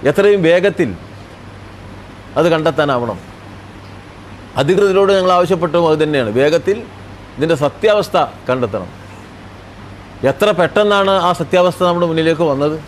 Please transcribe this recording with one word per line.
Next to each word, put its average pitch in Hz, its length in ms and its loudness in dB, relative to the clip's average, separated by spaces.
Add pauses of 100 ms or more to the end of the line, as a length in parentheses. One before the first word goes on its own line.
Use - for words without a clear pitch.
(100)
എത്രയും 196 380 4
വേഗത്തിൽ 180 420 2 (1500)
അത് 160 140 2
കണ്ടെത്താനാവണം. 139 680 0 (1400)
അധികൃതരോട് 190 560 4
ഞങ്ങൾ 185 200 2
ആവശ്യപ്പെട്ടതും 175 520 2
അത് 156 140 4
തന്നെയാണ്, 143 360 0
വേഗത്തിൽ 156 380 2 (600)
ഇതിൻ്റെ 160 280 0
സത്യാവസ്ഥ 208 520 0 (320)
കണ്ടെത്തണം. 110 420 -2 (1400)
എത്ര 214 180 0 (100)
പെട്ടെന്നാണ് 196 560 2 (140)
ആ - 20 2 (100)
സത്യാവസ്ഥ 175 480 0
നമ്മുടെ 175 220 0
മുന്നിലേക്ക് 160 420 0
വന്നത്? 147 240 -2 (120)